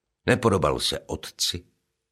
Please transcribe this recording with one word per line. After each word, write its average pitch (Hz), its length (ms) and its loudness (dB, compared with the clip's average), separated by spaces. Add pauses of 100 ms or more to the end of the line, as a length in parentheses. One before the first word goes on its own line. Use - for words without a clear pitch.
(260)
nepodobal 90 540 2
se - 200 -4
otci, - 640 -6 (480)